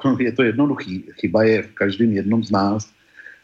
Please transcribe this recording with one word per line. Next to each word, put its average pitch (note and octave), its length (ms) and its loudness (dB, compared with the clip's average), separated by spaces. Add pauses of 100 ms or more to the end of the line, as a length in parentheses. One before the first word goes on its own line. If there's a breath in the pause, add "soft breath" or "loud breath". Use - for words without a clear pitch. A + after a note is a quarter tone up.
<laughs> B2 100 2
Je A#2+ 120 0
to B2+ 120 2
jednoduchý. A#2 600 0 (140)
Chyba G#2+ 260 -2
je A2 180 4
v - 120 -12
každém G2+ 400 0
jednom G2+ 300 0
z G#2 100 -6
nás, G2+ 360 0 (540 loud breath)